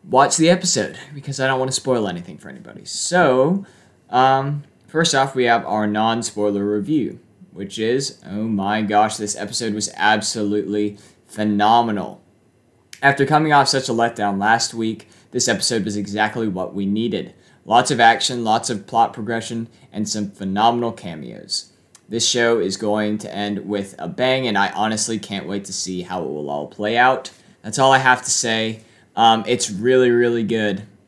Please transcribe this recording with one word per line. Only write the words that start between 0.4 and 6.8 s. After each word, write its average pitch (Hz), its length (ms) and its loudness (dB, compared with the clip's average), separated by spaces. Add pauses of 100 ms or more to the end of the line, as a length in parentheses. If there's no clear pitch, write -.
episode, 175 480 0 (160)
because 139 260 -10
I 131 60 0
don't 131 120 2
wanna 131 140 -2
spoil 120 340 -2
anything 87 300 -8
for - 140 -20
anybody. - 340 -20
So, 165 800 2 (460)
um, 135 540 2 (220)
first 160 280 0
off, 135 200 2
we 127 100 2
have 117 200 4
our 107 220 -2
non-spoiler 107 760 0
review, 104 580 -2 (320)